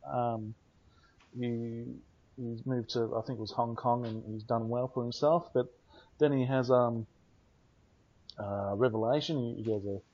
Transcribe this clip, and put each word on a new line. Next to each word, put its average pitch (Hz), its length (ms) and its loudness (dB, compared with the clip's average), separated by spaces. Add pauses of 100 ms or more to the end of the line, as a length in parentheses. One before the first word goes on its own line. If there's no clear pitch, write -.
(120)
Um, 117 420 -2 (840)
he, 117 460 -4 (520)
he's 117 300 -8
moved 123 240 -2
to, 113 260 0
I 110 100 -2
think 123 120 -6
it 107 40 -6
was 104 100 -8
Hong 117 240 -2
Kong, 123 280 2
and 110 180 -6 (120)
he's 110 80 -8
done 113 260 0
well 123 240 0
for 127 100 -2
himself. 147 520 2
But 127 180 2 (460)
then 147 140 6
he 131 140 4
has, 131 240 2
um, 120 360 4 (1300)
uh, 101 380 -2
revelation. 120 800 2
He, 110 60 -8
he 110 100 0
has 101 120 -2
a 101 140 -4 (160)